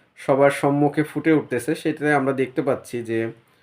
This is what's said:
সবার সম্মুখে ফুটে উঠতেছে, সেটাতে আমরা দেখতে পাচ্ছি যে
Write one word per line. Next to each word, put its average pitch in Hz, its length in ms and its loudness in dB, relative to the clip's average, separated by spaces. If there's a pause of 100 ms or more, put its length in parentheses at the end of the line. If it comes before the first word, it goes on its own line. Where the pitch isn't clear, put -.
(160)
সবার 143 340 4
সম্মুখে 143 520 0
ফুটে 151 300 0
উঠতেছে, 147 420 0
সেটাতে 151 380 -2
আমরা 135 200 2
দেখতে 131 300 -2
পাচ্ছি 120 400 -4
যে 113 280 -4 (320)